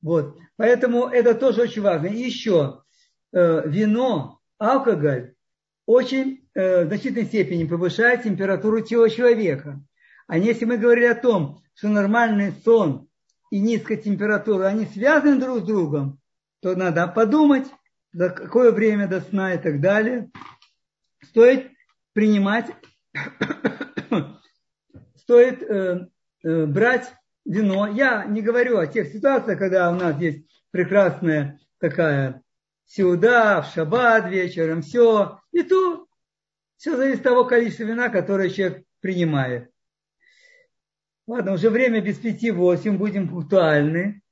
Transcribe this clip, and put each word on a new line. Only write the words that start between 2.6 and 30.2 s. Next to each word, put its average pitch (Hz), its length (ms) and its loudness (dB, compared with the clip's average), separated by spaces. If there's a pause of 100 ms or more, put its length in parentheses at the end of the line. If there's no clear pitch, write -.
э, 170 360 2
вино, 208 720 -2 (180)
алкоголь 190 760 -2 (520)
очень, 262 680 0
э, 185 300 2
в 156 40 -4
значительной 208 380 -4
степени 175 380 -2
повышает 185 580 0
температуру 196 580 -2
тела 226 300 2
человека. 190 680 0 (460)
А 160 120 -2
если 226 260 0
мы 240 120 -2
говорили 240 300 4
о 233 80 4
том, 214 480 -2 (120)
что 208 140 -6
нормальный 208 640 2 (120)
сон 202 440 2 (420)
и 202 80 -4
низкая 220 380 -2
температура, 208 720 -2
они 208 200 0
связаны 277 540 2
друг 254 180 -4
с 202 40 -6
другом, 156 580 -4 (400)
то 185 160 -4
надо 175 320 -2
подумать, 269 580 2 (460)
за 175 180 -2
какое 233 400 2
время 208 380 0
до 185 120 -4
сна 190 340 -4
и 165 40 -4
так 147 220 -4
далее 220 500 0 (920)
стоит 247 480 4 (420)
принимать, 214 540 2 (480)
<coughs> - 1120 -8 (920)
стоит, 247 460 4
э, 185 460 -4 (360)
э, 160 220 0
брать 226 460 0 (320)
вино. 202 440 -2
Я 226 380 -2
не 208 160 -4
говорю 240 360 0
о 160 80 0
тех 151 220 -4
ситуациях, 220 500 -2
когда 185 320 0
у 175 40 -2
нас 170 260 -2